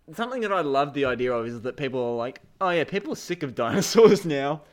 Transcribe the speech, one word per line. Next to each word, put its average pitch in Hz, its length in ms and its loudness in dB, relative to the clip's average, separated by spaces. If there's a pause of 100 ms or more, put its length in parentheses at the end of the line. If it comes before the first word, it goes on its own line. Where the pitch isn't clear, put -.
(140)
something 247 260 -6
that 208 120 -2
I 185 100 2
love 139 320 0
the 139 100 -2
idea 123 280 0
of 117 140 -2
is 120 160 -10
that 123 140 -8
people 131 260 -4
are 120 140 -2
like, 120 240 -6 (200)
"Oh 190 100 0
yeah, 170 120 2
people 196 300 -6
are - 40 -8
sick 175 280 -8
of 127 100 -6
<laughs> 123 100 -2
dinosaurs 196 600 6
now." 147 380 -2 (100)